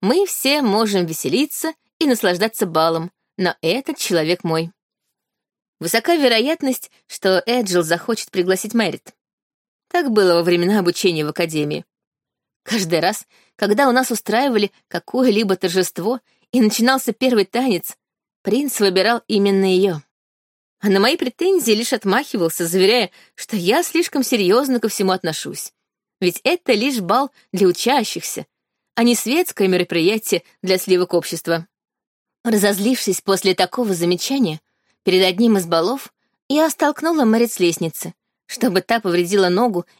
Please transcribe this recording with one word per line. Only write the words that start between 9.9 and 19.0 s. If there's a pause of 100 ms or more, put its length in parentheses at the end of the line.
было
во
времена
обучения
в
академии. (800)
Каждый
раз, (300)
когда
у
нас
устраивали (160)
какое-либо
торжество (320)
и
начинался
первый
танец, (460)
принц
выбирал